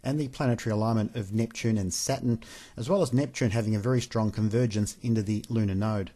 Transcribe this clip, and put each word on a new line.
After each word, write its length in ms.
and 160
the 100
planetary 440
alignment 420
of 160
Neptune 460
and 160
Saturn, 460
as 140
well 140
as 100
Neptune 380
having 240
a 40
very 220
strong 300
convergence 720
into 180
the 280
lunar 260
node. 400